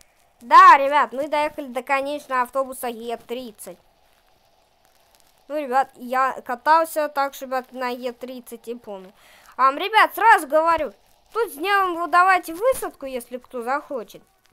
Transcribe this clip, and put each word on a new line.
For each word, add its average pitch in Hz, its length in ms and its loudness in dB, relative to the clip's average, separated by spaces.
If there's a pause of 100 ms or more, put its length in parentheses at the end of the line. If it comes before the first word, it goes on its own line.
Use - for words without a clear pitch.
(400)
да, 320 380 8
ребят, 277 340 0
мы 269 140 -6
доехали 294 400 -4
до 247 160 -8
конечного 277 600 -4
автобуса 262 440 -6
Е 233 300 -8
тридцать. 226 600 -16 (1700)
Ну, 294 100 -8
ребят, 262 380 -4
я 247 440 -4
катался 302 680 0
так 277 260 -4
же, 269 120 -16
ребят, 254 260 -6
на 254 160 -8
Е 247 240 -8
тридцать 240 560 -16
и 240 80 -10
помню. 196 360 -18 (440)
Ам, 269 200 2
ребят, 370 380 2
сразу 392 320 4
говорю, 311 480 0 (380)
тут 415 200 -4
сделаем, 370 440 -2
вот 339 160 -4
давайте 359 420 2
высадку, 427 520 -4
если 254 320 -12
кто 247 240 -14
захочет. 247 600 -10 (300)